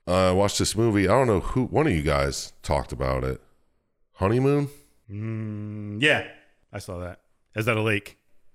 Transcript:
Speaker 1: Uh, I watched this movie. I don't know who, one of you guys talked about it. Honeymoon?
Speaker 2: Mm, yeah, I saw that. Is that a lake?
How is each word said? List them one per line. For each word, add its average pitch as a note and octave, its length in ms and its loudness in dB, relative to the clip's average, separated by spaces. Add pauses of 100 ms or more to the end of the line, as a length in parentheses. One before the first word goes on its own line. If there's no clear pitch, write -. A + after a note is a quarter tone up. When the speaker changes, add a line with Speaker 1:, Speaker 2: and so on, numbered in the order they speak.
Speaker 1:
Uh, F#2 220 4
I - 20 4
watched G2+ 260 2
this - 180 0
movie. G#2 300 4
I F2+ 60 4
don't C3 160 4
know G2 120 4
who, - 260 -2
one C3+ 200 0
of C3 60 2
you D#2+ 100 0
guys C#2 500 -2 (100)
talked C#2 300 -2
about C2 300 -2
it. C2 180 -4 (760)
Honeymoon? C#3 540 2 (420)
Speaker 2:
Mm, G#2 920 -8
yeah, C3+ 240 2 (460)
I G#2 60 -10
saw F#2 200 -10
that. F2+ 220 -12 (340)
Is G#2+ 120 -2
that A#2 100 2
a A2 60 0
lake? G#2+ 360 -2 (360)